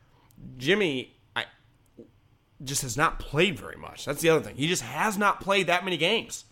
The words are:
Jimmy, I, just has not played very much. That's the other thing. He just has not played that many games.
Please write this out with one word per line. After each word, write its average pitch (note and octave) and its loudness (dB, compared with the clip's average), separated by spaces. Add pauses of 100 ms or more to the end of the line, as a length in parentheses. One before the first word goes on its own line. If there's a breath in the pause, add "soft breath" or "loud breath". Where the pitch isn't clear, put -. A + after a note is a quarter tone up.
(580 soft breath)
Jimmy, D3 0 (220)
I, A#2+ -2 (1200)
just C3+ -2
has B2+ -4
not D#3 2
played D#3+ 0
very F#2 -12
much. - -14
That's D3 -4
the D#3+ 6
other D#3+ 6
thing. G#2 -10
He C3+ 0
just E3+ 0
has E3 -2
not G3+ 4
played F#3+ 2
that F3 2
many F#3 0
games. F#3 0